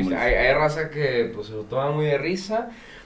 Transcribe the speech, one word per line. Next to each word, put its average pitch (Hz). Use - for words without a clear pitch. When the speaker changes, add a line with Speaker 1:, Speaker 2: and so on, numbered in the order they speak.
Speaker 1:
como 92
dice. 90
Speaker 2:
hay 120
raza 151
que, 127
pues, 104
se 107
lo 107
toma 135
muy 151
de 143
risa. 190